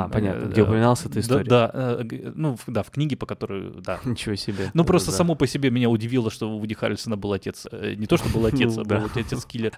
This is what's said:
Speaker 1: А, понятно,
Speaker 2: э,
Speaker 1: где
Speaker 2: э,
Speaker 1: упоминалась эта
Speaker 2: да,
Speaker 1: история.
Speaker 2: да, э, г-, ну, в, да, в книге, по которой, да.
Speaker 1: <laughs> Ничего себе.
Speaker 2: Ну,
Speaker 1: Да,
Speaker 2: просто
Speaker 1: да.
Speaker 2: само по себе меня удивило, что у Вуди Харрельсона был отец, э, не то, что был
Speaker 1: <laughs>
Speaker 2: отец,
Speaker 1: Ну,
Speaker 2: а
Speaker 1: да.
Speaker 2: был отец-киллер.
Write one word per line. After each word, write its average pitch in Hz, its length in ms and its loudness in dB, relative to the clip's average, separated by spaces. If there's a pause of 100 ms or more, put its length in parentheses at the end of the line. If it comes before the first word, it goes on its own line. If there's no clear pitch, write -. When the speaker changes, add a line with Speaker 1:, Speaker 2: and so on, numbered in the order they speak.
Speaker 1:
А, - 20 -6
понятно, 107 380 0
Speaker 2:
э, - 40 -4
Speaker 1:
где 107 120 4
Speaker 2:
э, - 20 10
Speaker 1:
упоминалась 113 400 4
эта - 100 -8
Speaker 2:
да, 110 60 0
Speaker 1:
история. 123 240 2
Speaker 2:
да, 120 300 6
э, 127 300 -2
г-, 123 300 -10
ну, 147 220 -2
в, 107 120 -14
да, 110 140 0
в - 80 -6
книге, 143 280 -2
по 110 80 -6
которой, 98 440 -8 (120)
да. 92 180 -6
Speaker 1:
<laughs> - 60 -16
Ничего 113 300 -2
себе. 98 360 -4
Speaker 2:
Ну, 165 100 4
Speaker 1:
Да, 170 40 4
Speaker 2:
просто 185 240 4
Speaker 1:
да. 190 80 0
Speaker 2:
само 170 160 4
по 143 120 2
себе 139 220 0
меня 120 220 4
удивило, 117 400 0
что 110 200 -6
у 110 80 -4
Вуди 107 160 -4
Харрельсона 107 440 -4
был 101 160 -2
отец, - 360 -6
э, 101 280 -6
не 107 80 -4
то, - 100 2
что - 140 0
был 113 160 2
Speaker 1:
<laughs> - 0 -
Speaker 2:
отец, 120 300 2
Speaker 1:
Ну, 110 40 -4
Speaker 2:
а 110 60 -4
Speaker 1:
да. 104 140 2
Speaker 2:
был 107 140 -4
отец-киллер. 117 640 -4